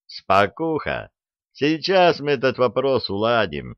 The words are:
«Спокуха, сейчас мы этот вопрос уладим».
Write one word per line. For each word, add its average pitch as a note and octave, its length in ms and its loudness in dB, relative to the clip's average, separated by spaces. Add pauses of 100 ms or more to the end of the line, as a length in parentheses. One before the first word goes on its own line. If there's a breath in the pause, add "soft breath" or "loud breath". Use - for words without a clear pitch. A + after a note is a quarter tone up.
«Спокуха, G2 1040 -2 (440)
сейчас D#3+ 680 2
мы D3 120 -2
этот B2+ 280 0
вопрос B2+ 500 0
уладим». G2 680 -2